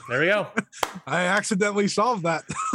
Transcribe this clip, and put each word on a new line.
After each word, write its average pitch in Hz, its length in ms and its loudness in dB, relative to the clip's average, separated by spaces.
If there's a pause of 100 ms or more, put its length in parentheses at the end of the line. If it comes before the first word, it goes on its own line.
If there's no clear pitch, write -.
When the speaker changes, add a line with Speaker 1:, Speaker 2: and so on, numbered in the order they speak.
Speaker 1:
There 123 120 0
we 160 60 4
go. 196 220 0 (300)
Speaker 2:
<laughs> - 280 -8
I 160 160 0
accidentally 202 680 2
solved 214 360 2
that. 165 240 0
<laughs> 156 60 -6 (200)